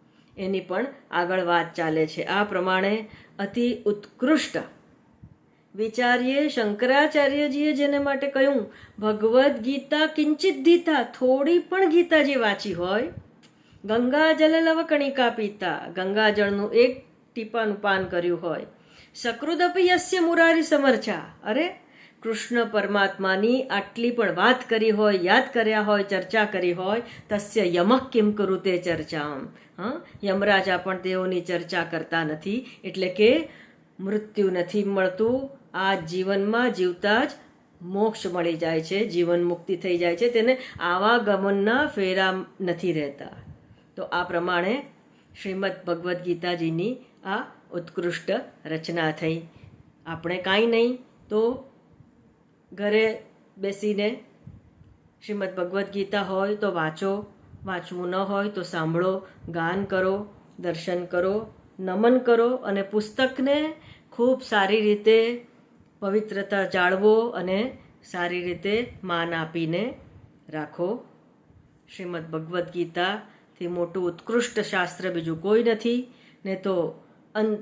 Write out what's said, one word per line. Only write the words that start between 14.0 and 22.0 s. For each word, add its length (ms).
જલ 300
લવ 200
કણિકા 460
પીતા", 520
ગંગાજળનું 800
એક 320
ટીપાનું 460
પાન 240
કર્યું 360
હોય, 240
"સકૃદપી 720
યસ્ય 320
મુરારી 420
સમર્ચા", 580
અરે, 320